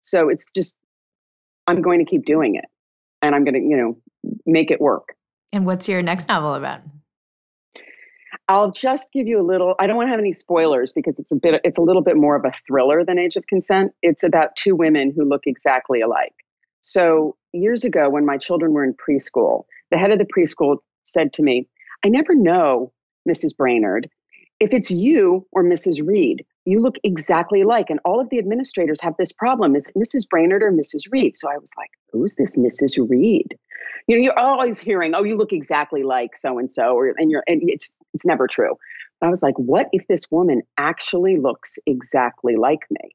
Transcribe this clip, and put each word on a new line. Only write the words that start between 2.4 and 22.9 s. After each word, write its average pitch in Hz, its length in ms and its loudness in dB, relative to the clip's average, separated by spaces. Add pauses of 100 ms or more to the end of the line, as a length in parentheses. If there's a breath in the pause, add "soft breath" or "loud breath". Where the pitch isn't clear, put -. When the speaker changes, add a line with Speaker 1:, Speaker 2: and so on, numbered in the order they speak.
Speaker 1:
it, - 100 -10 (580)
and 147 100 0
I'm 143 100 2
gonna, 135 160 0
you 147 160 0
know, 120 220 -2 (480)
make 160 240 2
it 160 100 0
work. - 360 -2 (360)
Speaker 2:
And 196 140 -2
what's 185 240 -4
your 180 140 -2
next 175 240 -4
novel 151 260 -2
about? 135 280 -8 (1700 loud breath)
Speaker 1:
I'll 196 220 4
just 262 400 -4
give 262 160 -2
you 226 120 0
a 185 40 2
little, 185 360 0
I 196 80 2
don't 220 100 0
wanna 240 120 0
have 233 100 -2
any 202 140 -2
spoilers 156 600 0
because 147 260 -4
it's - 120 -8
a 147 40 0
bit, 160 280 2
it's 165 140 0
a 175 40 0
little 180 200 4
bit 165 160 2
more 147 180 4
of 139 100 -2
a 127 60 0 (160)
thriller 139 360 2
than 185 160 -2
Age 349 160 -2
of 185 120 -6
Consent. 196 440 0 (100)
It's - 220 2
about 170 320 2
two 196 200 0
women 151 400 2
who 147 100 0
look 143 200 -2
exactly 131 560 0
alike. 113 320 -2 (480)
So 160 540 0 (180)
years 214 300 -2
ago, 170 260 2
when 147 160 2
my 143 120 0
children 165 360 0
were 143 100 2
in 131 100 0
preschool, 123 680 0 (280 soft breath)
the 170 60 2
head 196 140 2
of 208 80 2
the 196 60 2
preschool 151 520 0 (260)
said 156 300 -2
to - 100 -4
me, 127 240 0 (380 loud breath)
"I 208 40 4
never 302 260 4
know, 160 580 2 (320)